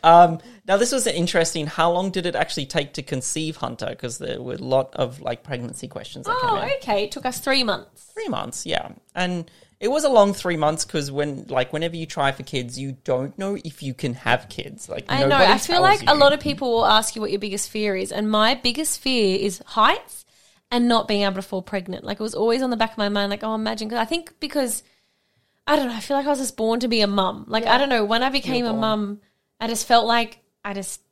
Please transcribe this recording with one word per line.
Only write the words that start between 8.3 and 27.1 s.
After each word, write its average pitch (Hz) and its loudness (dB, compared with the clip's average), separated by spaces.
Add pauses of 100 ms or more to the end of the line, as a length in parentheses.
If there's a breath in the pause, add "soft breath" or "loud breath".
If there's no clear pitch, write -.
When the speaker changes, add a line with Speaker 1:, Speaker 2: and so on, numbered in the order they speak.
Speaker 1:
yeah. - -4 (240)
And 180 -4 (320 soft breath)
it 208 0
was 302 0
a 285 4
long 208 6
three 180 -2
months 156 0
'cause 143 -4
when, 143 -4
like, 127 -2
whenever 165 -4
you 160 -6
try 139 0
for 135 -8
kids, 127 -6
you 135 -8 (100)
don't 131 -2
know 196 -4
if 151 -12
you 135 -4
can 123 -4
have 123 0
kids. - -12
Like, - -8
Speaker 2:
I 269 0
know. 277 4
Speaker 1:
nobody 277 6
Speaker 2:
I 262 6
feel - -2
Speaker 1:
tells 370 4
Speaker 2:
like 403 4
a 302 8
Speaker 1:
you. 302 2
Speaker 2:
lot 277 8
of 302 -2
people 277 -2
will 226 2
ask 220 2
you 220 -6
what 208 -4
your 196 -2
biggest 202 -6
fear 214 -2
is, 190 -4
and 214 -2
my 214 4
biggest 240 -2
fear 214 2
is 190 -4
heights - 0 (480 soft breath)
and 240 2
not 226 2
being 202 2
able 196 0
to 196 -6
fall 190 -6
pregnant. 185 -8
Like, 202 -8
it - -6
was 220 -8
always 233 2
on 262 0
the 233 -2
back 220 2
of - -12
my 208 0
mind, 202 0
like, 208 -6
"Oh, 220 -2
imagine." 220 -4
'Cause 233 -4
I 226 0
think 330 -6
because, 262 -4 (840)
I 294 4
don't 277 2
know, 240 -4
I 226 -6
feel 277 -2
like 277 0
I 294 -2
was 285 2
just 262 -4
born 226 0
to 254 -2
be 226 4
a 208 4
mum. 202 0